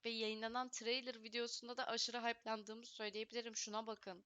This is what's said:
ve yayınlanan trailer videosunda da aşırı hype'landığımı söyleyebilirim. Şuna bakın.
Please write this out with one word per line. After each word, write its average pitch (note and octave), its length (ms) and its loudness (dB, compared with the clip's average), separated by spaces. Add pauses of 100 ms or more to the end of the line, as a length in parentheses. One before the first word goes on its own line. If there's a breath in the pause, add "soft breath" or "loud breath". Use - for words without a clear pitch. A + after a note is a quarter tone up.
ve A#3 60 0
yayınlanan A3+ 580 2
trailer A#3+ 540 0
videosunda A#3 540 -2
da C4 100 0
aşırı A#3 340 2
hype'landığımı A3+ 680 0
söyleyebilirim. A3 720 -2
Şuna A3 300 0
bakın. G3+ 400 -6